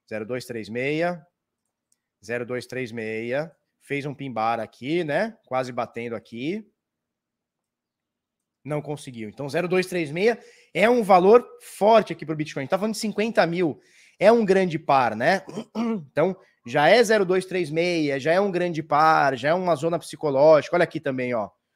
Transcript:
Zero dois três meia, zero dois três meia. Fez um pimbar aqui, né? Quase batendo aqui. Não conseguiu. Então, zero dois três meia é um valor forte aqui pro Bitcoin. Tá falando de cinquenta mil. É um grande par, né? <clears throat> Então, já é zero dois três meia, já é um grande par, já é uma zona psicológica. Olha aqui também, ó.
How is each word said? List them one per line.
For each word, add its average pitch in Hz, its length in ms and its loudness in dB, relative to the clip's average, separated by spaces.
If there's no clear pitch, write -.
Zero 110 180 -8
dois 123 180 -8
três 110 240 -10
meia, 156 560 -4
zero 120 200 -8
dois 123 220 -8
três 123 240 -10
meia. 117 640 -8
Fez 143 220 -8
um 143 100 -10
pimbar 117 460 -4
aqui, 139 420 -6
né? 175 440 -4
Quase 127 260 -6
batendo 117 420 -8
aqui. 139 560 -10
Não 147 200 -6
conseguiu. 131 480 -12
Então, 139 180 -10
zero 165 180 -4
dois 180 200 0
três 170 260 -6
meia 220 260 0
é 190 140 2
um 240 140 2
valor 196 420 8
forte 214 500 2
aqui 160 140 -14
pro 156 100 -4
Bitcoin. 151 300 -6
Tá 185 120 -2
falando 214 140 -4
de - 80 -10
cinquenta 208 460 0
mil. 170 340 -2
É 202 120 6
um 233 140 6
grande 185 340 2
par, 127 380 2
né? 156 260 0
<clears throat> 220 380 -6
Então, 180 240 0
já 143 220 2
é 226 140 6
zero 208 220 2
dois 185 220 0
três 180 240 -6
meia, 156 500 -2
já 151 120 0
é 185 80 2
um 202 100 0
grande 175 320 -4
par, 156 520 4
já 127 140 -4
é 160 60 2
uma 180 200 0
zona 165 240 -2
psicológica. 151 800 4
Olha 175 80 4
aqui 160 160 -4
também, 127 320 -4
ó. 107 160 -2